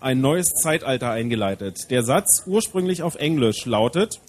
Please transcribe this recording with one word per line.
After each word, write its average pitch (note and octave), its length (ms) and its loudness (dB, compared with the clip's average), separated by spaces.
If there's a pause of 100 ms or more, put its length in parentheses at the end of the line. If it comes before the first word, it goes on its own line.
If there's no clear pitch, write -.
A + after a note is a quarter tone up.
ein C3 180 0
neues D#3+ 340 2
Zeitalter C3+ 580 -2
eingeleitet. G#2 760 -4
Der B2 140 2
Satz, C#3+ 440 2
ursprünglich F#3 560 0
auf E3 120 -4
Englisch, D3 500 0
lautet: B2 640 0